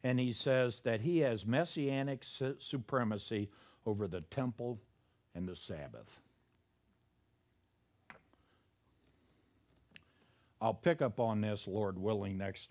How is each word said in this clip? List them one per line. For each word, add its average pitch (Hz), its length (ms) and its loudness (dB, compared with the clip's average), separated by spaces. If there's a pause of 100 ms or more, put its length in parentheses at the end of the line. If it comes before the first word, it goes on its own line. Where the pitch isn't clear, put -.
And 127 160 4
he 127 140 2
says 127 480 2
that 113 200 2
he 165 180 4
has 117 260 2
messianic 139 800 0
su-, 135 360 -4
supremacy 110 920 -2 (360)
over 104 220 0
the 87 140 -6
temple 120 580 -4 (540)
and 90 140 -4
the 90 80 -8
Sabbath. 65 640 -12 (4000)
I'll 113 120 4
pick 160 280 2
up 123 180 2
on 110 220 4
this, 107 240 -2
Lord 98 320 0
willing, 98 400 0
next 98 340 -6